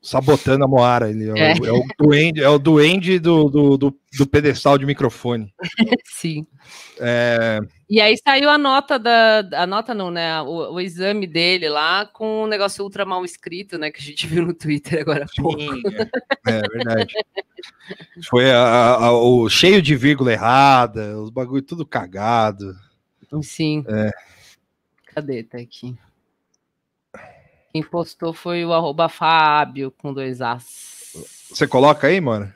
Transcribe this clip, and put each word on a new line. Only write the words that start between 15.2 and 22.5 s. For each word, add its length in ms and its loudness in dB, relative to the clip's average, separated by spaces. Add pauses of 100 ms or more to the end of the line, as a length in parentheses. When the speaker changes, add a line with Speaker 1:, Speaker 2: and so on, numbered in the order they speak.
Speaker 2:
há 40 -14
Speaker 1:
Sim, 140 -6
Speaker 2:
pouco. 200 -2
Speaker 1:
é. 880 -6
É 180 -2
verdade. 460 -4 (1120)
Foi 220 4
a, 80 6
a, 480 4
a, 60 4
o 360 4
cheio 320 4
de 140 0
vírgula 380 0
errada, 880 2
os 100 -12
bagulho 320 -6
tudo 240 -12
cagado. 880 -4 (680)